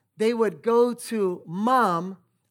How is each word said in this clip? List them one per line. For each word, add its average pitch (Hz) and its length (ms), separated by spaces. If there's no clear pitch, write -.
they 220 160
would 214 300
go 233 320
to 202 540
mom 190 680